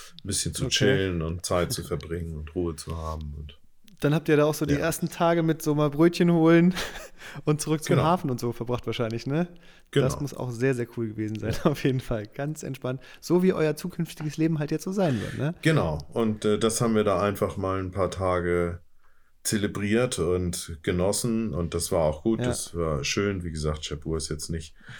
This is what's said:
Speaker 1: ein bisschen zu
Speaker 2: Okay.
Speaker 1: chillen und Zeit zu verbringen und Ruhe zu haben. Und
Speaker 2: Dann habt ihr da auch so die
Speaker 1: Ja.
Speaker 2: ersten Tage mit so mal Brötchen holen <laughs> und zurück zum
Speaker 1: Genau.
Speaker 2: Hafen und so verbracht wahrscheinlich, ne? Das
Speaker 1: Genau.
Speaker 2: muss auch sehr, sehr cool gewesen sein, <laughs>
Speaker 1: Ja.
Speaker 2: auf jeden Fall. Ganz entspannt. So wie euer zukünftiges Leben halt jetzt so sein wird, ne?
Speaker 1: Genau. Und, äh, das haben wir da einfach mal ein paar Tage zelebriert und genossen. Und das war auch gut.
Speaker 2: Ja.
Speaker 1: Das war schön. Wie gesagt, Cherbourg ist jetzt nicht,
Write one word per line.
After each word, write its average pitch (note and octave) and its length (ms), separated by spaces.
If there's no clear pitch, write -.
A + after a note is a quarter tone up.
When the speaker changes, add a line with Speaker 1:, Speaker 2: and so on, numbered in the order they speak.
Speaker 1:
ein F#2 40
bisschen F#2 260
zu - 120
Speaker 2:
Okay. B2 60
Speaker 1:
chillen F#2+ 500
und E2 240
Zeit F2 260
zu F2 120
verbringen E2 540
und D2+ 160
Ruhe E2+ 220
zu E2 220
haben. D#2+ 400
Und D2+ 200
Speaker 2:
Dann D3 120
habt D#3 160
ihr D3+ 80
da D3 80
auch D3+ 80
so D3+ 120
die D3 100
Speaker 1:
Ja. C#3+ 40
Speaker 2:
ersten E3 300
Tage E3+ 340
mit D#3+ 180
so D3+ 140
mal D3 140
Brötchen E3+ 420
holen E3+ 420
<laughs> - 680
und D3+ 160
zurück D3+ 240
zum F3 140
Speaker 1:
Genau. C#3 100
Speaker 2:
Hafen F3 220
und B2 100
so A#2+ 140
verbracht A#2+ 320
wahrscheinlich, A#2 420
ne? D#3+ 200
Das C3 220
Speaker 1:
Genau. - 80
Speaker 2:
muss C#3 120
auch B2 180
sehr, B2 240
sehr A#2+ 200
cool A#2 140
gewesen G#2+ 300
sein, A2 120
<laughs> - 140
Speaker 1:
Ja. E3 60
Speaker 2:
auf C#3+ 120
jeden C3 160
Fall. A2 280
Ganz D3+ 360
entspannt. C3 380
So F3+ 240
wie F#3 80
euer D#3 240
zukünftiges D#3 600
Leben D#3+ 220
halt D3+ 120
jetzt D#3 140
so F#3+ 80
sein E3+ 260
wird, F#2+ 180
ne? C#3+ 160
Speaker 1:
Genau. G2 340
Und, A2 320
äh, G#2+ 140
das A2 200
haben A2+ 160
wir G#2+ 80
da G2 180
einfach G2+ 360
mal F#2+ 220
ein F#2 120
paar F2+ 200
Tage F2 680
zelebriert G#2 760
und F2 640
genossen. G#2 680
Und E2 200
das E2+ 180
war F2+ 140
auch D2+ 180
gut. A2+ 160
Speaker 2:
Ja. B2 80
Speaker 1:
Das - 280
war D#2+ 280
schön. G2+ 400
Wie E2+ 80
gesagt, D2+ 340
Cherbourg D#2 320
ist D#2 120
jetzt D#2 200
nicht, D#2+ 260